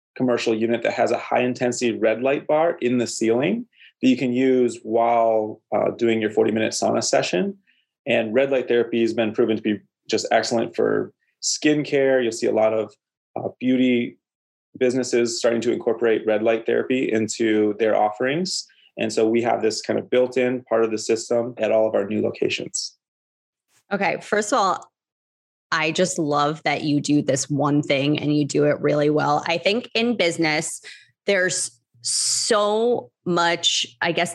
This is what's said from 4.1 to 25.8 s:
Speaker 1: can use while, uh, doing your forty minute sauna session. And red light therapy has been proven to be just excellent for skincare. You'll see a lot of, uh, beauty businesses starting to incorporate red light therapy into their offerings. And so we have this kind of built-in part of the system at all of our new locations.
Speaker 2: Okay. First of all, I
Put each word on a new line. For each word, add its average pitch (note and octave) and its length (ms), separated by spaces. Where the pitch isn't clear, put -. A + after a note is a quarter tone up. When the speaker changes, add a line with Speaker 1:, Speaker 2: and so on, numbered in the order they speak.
Speaker 1:
can B2+ 140
use B2+ 520
while, A2+ 760
uh, G#2 140
doing A2+ 320
your G#2+ 80
forty A2 220
minute A2 200
sauna A2+ 320
session. F3+ 540
And A#2 260
red C3+ 200
light B2+ 160
therapy A#2 340
has A2 120
been A2 200
proven A2 240
to - 40
be G#2 180
just - 220
excellent A2+ 460
for G#2+ 360
skincare. C#3 800
You'll A2+ 100
see A2+ 140
a A2 80
lot A2 200
of, G#2+ 200
uh, - 140
beauty B2+ 600
businesses B2 600
starting A#2 220
to A#2 100
incorporate A2 560
red G#2+ 160
light A2+ 240
therapy A#2+ 440
into G#2+ 680
their G#2+ 160
offerings. C3 720
And A2 120
so A2 160
we A2+ 140
have A2+ 220
this A2 180
kind A2 160
of - 140
built-in B2 540
part A2+ 180
of A2+ 80
the G#2+ 80
system A#2 580
at G#2+ 140
all A2 160
of A2 80
our G#2 120
new G#2+ 140
locations. - 720
Speaker 2:
Okay. F#3+ 300
First A3 320
of B3+ 60
all, F#3+ 320
I D#3+ 200